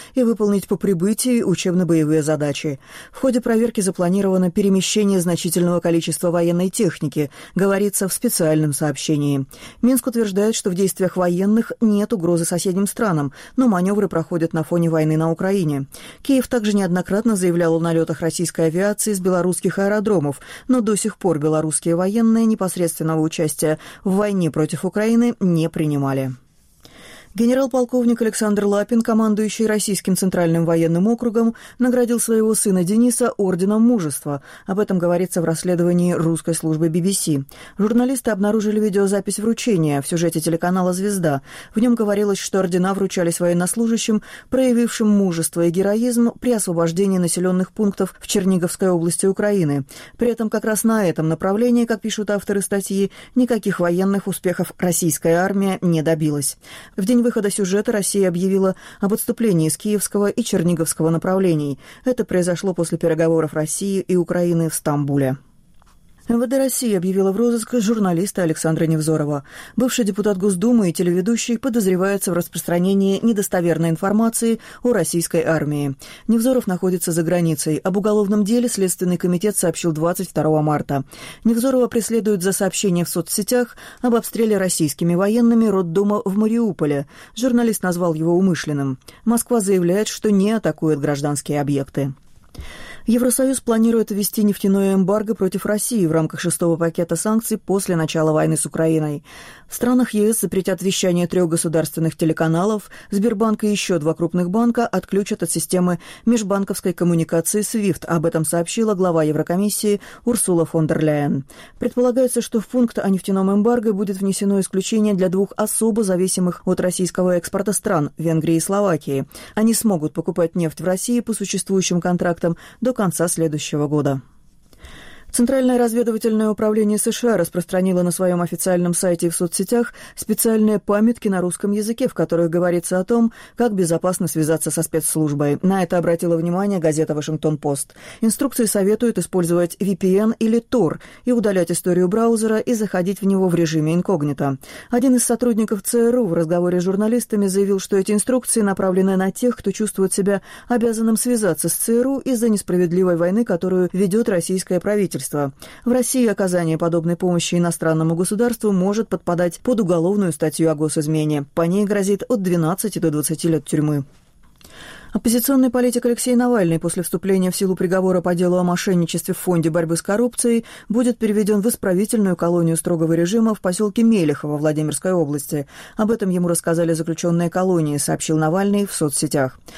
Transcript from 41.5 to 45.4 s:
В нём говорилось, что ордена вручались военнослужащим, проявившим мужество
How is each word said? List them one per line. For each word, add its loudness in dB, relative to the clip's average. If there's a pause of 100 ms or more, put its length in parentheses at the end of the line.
В -4
нём 4
говорилось, 0
что -2
ордена 2
вручались -2
военнослужащим, 0 (260)
проявившим 2
мужество 2